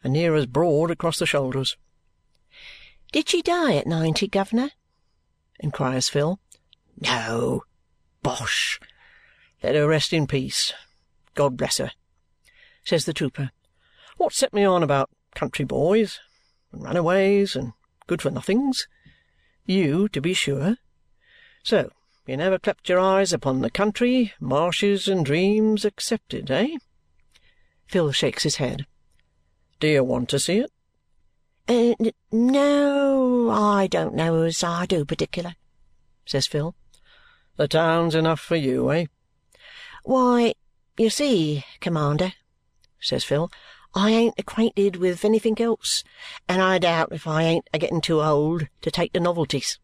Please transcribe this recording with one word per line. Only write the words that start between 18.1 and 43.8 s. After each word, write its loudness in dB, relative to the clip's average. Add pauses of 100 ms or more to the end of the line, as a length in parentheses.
You, 2
to -4
be -2
sure. -2 (840)
So, 0 (360)
you -6
never 0
clapped -4
your 4
eyes 4
upon -2
the -2
country, 0
marshes 0
and 2
dreams 2
excepted, -6
eh?" -2 (1080)
Phil 0
shakes -2
his 0
head. -4 (960)
"Do 2
you 4
want -2
to 0
see 0
it?" -2 (960)
"Uh, 4
n-, 0 (180)
no, 2
I 2
don't -2
know 0
as -2
I -4
do 0
particular," -6 (680)
says -2
Phil. -4 (840)
"The 0
town's 2
enough 2
for -2
you, 0
eh?" 0 (1000)
"Why, 2 (420)
you 4
see, 0 (160)
Commander," 0 (680)
says -4
Phil, -2 (440)